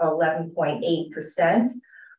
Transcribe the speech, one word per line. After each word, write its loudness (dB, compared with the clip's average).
eleven 0
point -2
eight -2
percent. 2